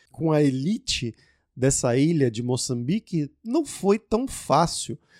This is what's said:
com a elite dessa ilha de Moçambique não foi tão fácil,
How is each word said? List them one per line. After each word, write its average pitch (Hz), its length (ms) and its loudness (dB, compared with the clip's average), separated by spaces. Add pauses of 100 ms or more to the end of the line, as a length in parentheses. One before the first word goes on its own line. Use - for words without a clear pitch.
(100)
com 160 200 -2
a 151 120 4
elite 135 720 -2 (420)
dessa 127 400 2
ilha 143 340 2
de 110 120 -6
Moçambique 131 880 -2 (140)
não 277 200 -2
foi 202 340 0
tão 240 300 -2
fácil, - 720 0 (220)